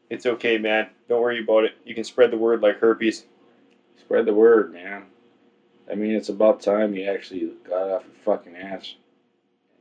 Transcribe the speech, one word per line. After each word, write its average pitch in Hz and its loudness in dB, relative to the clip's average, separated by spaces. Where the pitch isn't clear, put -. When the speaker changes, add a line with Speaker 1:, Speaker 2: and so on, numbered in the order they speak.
Speaker 1:
It's - -10
okay, 117 -2
man. 107 -2
Don't 120 0
worry 117 -2
about 110 2
it. 117 0
You 120 -16
can 113 -8
spread 120 2
the 113 -4
word 113 0
like 104 2
herpes. 113 0
Speaker 2:
Spread - -2
the 113 0
word, 107 6
man. 98 -16
I 101 -8
mean, 107 -4
it's 104 -4
about 104 2
time 104 0
you 95 -8
actually 92 -8
got 92 -4
off 92 -6
your - -20
fucking 92 -4
ass 92 -14